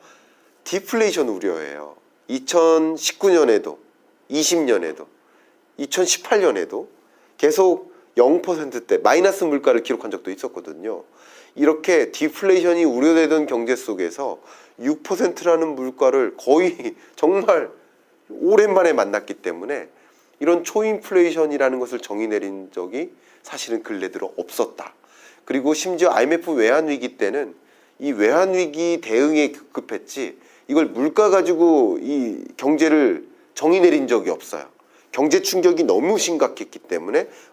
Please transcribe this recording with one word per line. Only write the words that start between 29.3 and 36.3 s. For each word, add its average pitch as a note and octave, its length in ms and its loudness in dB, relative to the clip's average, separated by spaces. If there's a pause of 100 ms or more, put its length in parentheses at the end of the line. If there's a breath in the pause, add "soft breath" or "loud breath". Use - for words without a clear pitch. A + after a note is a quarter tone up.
급급했지 - 840 -12 (280 soft breath)
이걸 D3+ 200 2
물가 D#3 420 0
가지고 D#3+ 720 4
이 B2 440 -6 (120)
경제를 C#3+ 720 2 (260 soft breath)
정의 F3 260 2
내린 D3+ 280 4
적이 G2 220 0
없어요. D2+ 360 -10 (460 soft breath)
경제 D3+ 300 2
충격이 F3 420 2
너무 C3+ 340 2
심각했기 D#3 600 -4